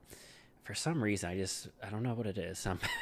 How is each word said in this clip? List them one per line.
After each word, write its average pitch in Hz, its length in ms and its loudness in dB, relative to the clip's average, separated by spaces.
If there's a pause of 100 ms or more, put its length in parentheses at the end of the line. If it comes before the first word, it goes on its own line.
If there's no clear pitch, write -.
(640)
for 110 120 -6
some 156 280 2
reason, 101 240 4
I 87 80 0
just, - 340 -2 (140)
I 98 60 -6
don't 107 140 0
know 123 100 2
what 110 140 0
it 101 100 -2
is. 90 300 -2
<laughs> - 0 -
I'm 90 120 2 (220)